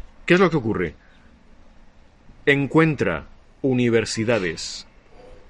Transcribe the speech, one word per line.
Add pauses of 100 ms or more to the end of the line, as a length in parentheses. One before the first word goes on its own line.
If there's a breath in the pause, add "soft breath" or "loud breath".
(260)
¿Qué
es
lo
que
ocurre? (1500 soft breath)
Encuentra (360)
universidades (640)